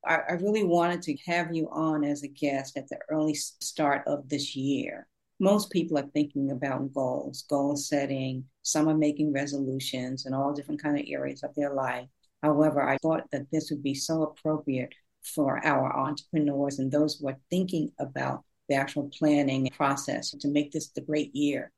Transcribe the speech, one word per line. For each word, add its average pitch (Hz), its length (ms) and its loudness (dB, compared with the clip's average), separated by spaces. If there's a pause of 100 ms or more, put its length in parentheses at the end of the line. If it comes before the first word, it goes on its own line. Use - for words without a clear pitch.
I, 160 140 2 (100)
I 165 60 0
really 202 280 2
wanted 175 400 4
to - 140 -4 (100)
have 170 260 0
you 160 180 -2
on 156 340 0
as 143 180 -2
a 139 60 -10
guest 139 480 -4
at 139 120 -10
the - 100 -8 (120)
early 156 220 2
s-, - 280 -6
start 143 460 0
of 143 220 -2
this - 260 -4
year. - 540 -4 (320)
Most 196 320 4
people 160 260 2
are 139 160 -2
thinking 143 380 0
about 135 420 -2
goals, 135 560 -4
goal 143 240 2
setting. 135 720 -2 (180)
Some 156 260 2
are 156 80 4
making 147 360 2
resolutions 135 920 -4
in 131 100 -4
all 139 180 0
different 147 280 -6
kind 147 180 0
of 147 100 -4
areas 139 340 -6
of - 140 -8
their 143 180 0
life. 127 320 -2 (360)
However, 147 460 4
I 135 100 2
thought - 340 0
that 139 180 -6
this 156 200 -2
would 139 120 -4
be 139 120 0
so 160 280 0
appropriate 151 720 -2 (280)
for - 440 0
our 135 300 2
entrepreneurs 143 840 0
and 131 140 0
those 147 240 4
who 143 120 -4
are 135 100 -6 (120)
thinking 180 480 0
about 135 460 -4 (240)
the 143 60 2
actual 139 420 0
planning 139 600 4
process 139 560 0
to - 160 -4
make 147 240 0
this 156 160 -4
the - 120 -10
great 151 360 -2
year. 143 420 0